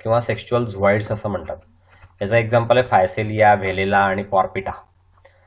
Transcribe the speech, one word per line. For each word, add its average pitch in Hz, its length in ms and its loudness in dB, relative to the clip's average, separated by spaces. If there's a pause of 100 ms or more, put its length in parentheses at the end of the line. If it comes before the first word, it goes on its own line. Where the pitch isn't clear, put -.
किंवा 113 180 0
sexual 120 460 -4
zoids 101 460 0
असं 104 180 -6
म्हणतात. 90 280 -8 (640)
याचं 104 160 0
example 117 400 2
आहे 127 100 2
phycelia, 107 640 2
velilla 95 440 0
आणि 98 260 0
porphyta. 92 480 -2 (760)